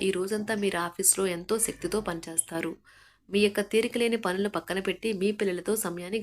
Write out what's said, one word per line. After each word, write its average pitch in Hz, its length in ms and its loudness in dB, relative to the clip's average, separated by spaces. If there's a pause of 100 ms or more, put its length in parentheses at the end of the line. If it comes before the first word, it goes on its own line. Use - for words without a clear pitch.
ఈ - 100 4
రోజంతా 214 460 -2
మీరు 190 240 0
ఆఫీస్లో 190 400 2 (100)
ఎంతో 180 300 -2
శక్తితో 185 400 -2
పనిచేస్తారు. 165 680 -4 (600)
మీ 202 140 6
యొక్క 208 140 2 (120)
తీరికలేని 233 540 2
పనులు 196 280 0
పక్కన 180 320 -2
పెట్టి 196 240 -2 (100)
మీ 196 100 4 (100)
పిల్లలతో 185 420 0
సమయాన్ని 180 400 -4